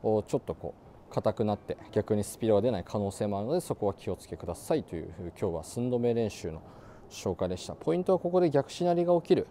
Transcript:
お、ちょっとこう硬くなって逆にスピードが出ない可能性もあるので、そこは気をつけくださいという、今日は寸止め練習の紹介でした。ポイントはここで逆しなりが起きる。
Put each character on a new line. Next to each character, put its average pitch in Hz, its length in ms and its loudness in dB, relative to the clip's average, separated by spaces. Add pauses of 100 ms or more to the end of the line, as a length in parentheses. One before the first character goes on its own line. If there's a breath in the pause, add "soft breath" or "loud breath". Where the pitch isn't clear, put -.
お、 107 200 4
ち - 140 -2
ょ - 20 2
っ - 40 2
と 82 120 -6
こ - 200 -10 (360)
う - 20 -16
硬 - 220 0
く 113 100 2
な 104 120 2
っ - 20 -10
て - 180 -8 (140)
逆 107 240 2
に 104 80 2
ス - 160 -8
ピ 117 80 -2
ー 110 40 4
ド 107 40 8
が 101 80 6
出 127 80 4
な 104 80 0
い - 60 -6
可 - 140 -4
能 98 120 0
性 107 160 -4
も 101 120 -2
あ - 40 -2
る 113 60 -4
の 151 60 0
で、 180 60 2
そ 143 140 -4
こ 104 140 0
は 98 60 0
気 - 160 -8
を 87 60 -2
つ - 120 -20
け 87 80 -10
く - 100 -12
だ 85 80 -4
さ - 220 0
い 131 80 -2
と - 100 -10
い 82 60 -4
う、 - 120 -10 (280)
今 98 100 0
日 82 60 -2
は 80 80 -6
寸 123 260 -4
止 123 80 0
め 120 160 2
練 113 160 2
習 85 220 -8
の 80 100 -12 (480 loud breath)
紹 - 240 -4
介 92 140 -2
で 92 80 -2
し - 100 -10
た。 85 80 -10
ポ - 180 -2
イ 170 60 2
ン 180 60 -2
ト 190 80 4
は 175 80 4
こ 175 100 -2
こ 180 100 4
で 175 80 6
逆 135 220 2
し - 140 -4
な 175 100 4
り 170 100 2
が 175 160 4
起 - 20 -16
き - 120 6
る。 104 160 0